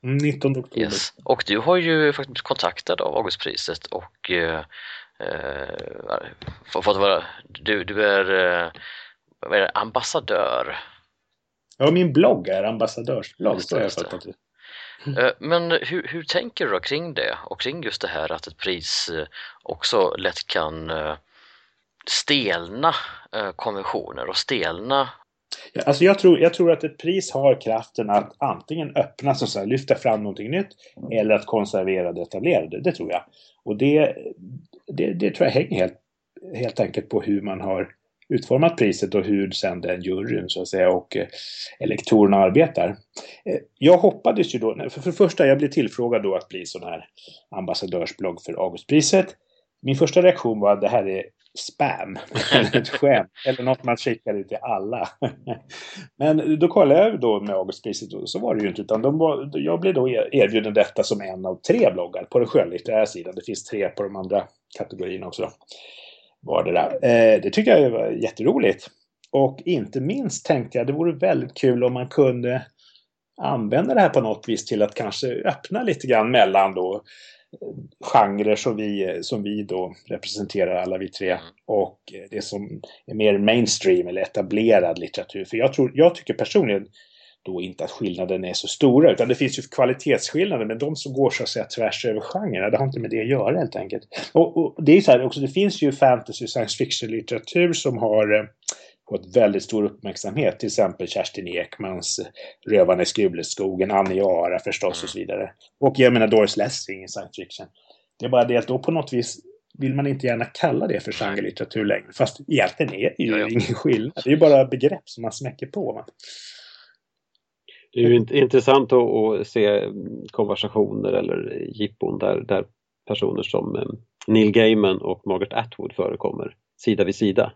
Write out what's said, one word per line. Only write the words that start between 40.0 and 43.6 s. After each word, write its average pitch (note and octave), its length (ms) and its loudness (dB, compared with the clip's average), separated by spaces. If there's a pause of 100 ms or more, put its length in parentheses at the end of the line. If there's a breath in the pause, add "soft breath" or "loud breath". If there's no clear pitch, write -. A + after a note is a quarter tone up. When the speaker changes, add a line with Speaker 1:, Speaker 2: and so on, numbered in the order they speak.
Speaker 1:
juryn, G#2 480 -4
så F#2 120 -6
att F2 60 -8
säga, F#2 220 2
och, F2+ 280 -2
eh, F2+ 100 -4 (520 loud breath)
elektorerna G#2 580 4
arbetar. G2 520 4 (560 loud breath)
Eh, F#2+ 140 -4 (180)